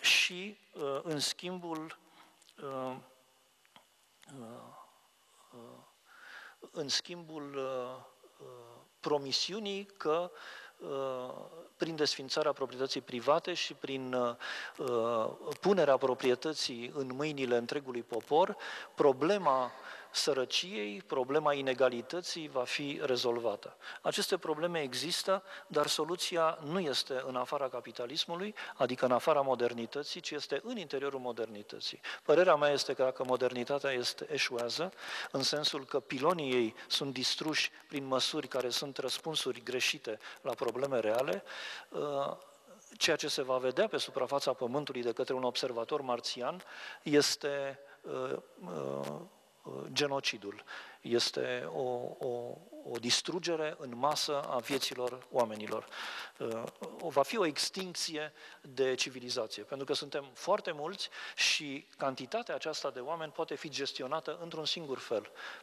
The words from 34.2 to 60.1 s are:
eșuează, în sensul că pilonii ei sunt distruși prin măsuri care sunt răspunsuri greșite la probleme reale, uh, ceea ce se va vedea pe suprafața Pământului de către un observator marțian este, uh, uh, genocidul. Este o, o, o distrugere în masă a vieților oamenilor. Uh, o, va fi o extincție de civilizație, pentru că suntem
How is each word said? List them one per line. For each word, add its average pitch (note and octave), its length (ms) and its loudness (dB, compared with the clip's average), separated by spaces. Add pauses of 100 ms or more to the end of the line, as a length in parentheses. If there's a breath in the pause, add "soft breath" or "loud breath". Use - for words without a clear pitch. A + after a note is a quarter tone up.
eșuează, C3 640 0 (380 loud breath)
în C3+ 120 0
sensul D3 420 0
că C#3 160 0
pilonii C#3+ 520 2
ei A#2 220 4 (120 loud breath)
sunt C#3 260 0
distruși C3 580 0 (180 loud breath)
prin C#3 160 -4
măsuri C3 440 0
care B2 220 0
sunt C#3 280 -4
răspunsuri B2+ 640 -2
greșite B2 560 -2 (220 loud breath)
la C3 120 -2
probleme B2 480 0
reale, C3 420 2 (460 loud breath)
uh, C#3+ 480 -2 (600)
ceea D#3 200 4
ce D3+ 120 -2
se C#3+ 140 0
va C3 160 2
vedea C3 300 2
pe D#3+ 80 -2
suprafața C3+ 560 0
Pământului B2+ 500 -2
de A#2+ 100 2
către C3+ 220 0
un B2+ 100 0
observator B2 560 0
marțian B2+ 640 -2 (400 loud breath)
este, C#3+ 760 4 (220 loud breath)
uh, C3 340 -2 (340)
uh, C#3 500 -4 (720)
genocidul. B2+ 720 -2 (360 loud breath)
Este B2 720 0
o, - 80 -2 (380)
o, A#2+ 360 -4 (300)
o A#2+ 160 -4
distrugere D#3 800 0
în B2+ 180 -8
masă C#3+ 460 2
a C3 160 0
vieților B2+ 720 -2
oamenilor. G#2+ 560 0 (520 loud breath)
Uh, A#2 240 -4 (380)
o, E3+ 80 -4
va C#3 140 6
fi A#3+ 140 -2
o G3+ 80 4
extincție D#3 880 -2 (280 loud breath)
de C3 340 2
civilizație, B2 680 -4
pentru C3+ 240 -8
că D3 60 2
suntem C#3 400 -4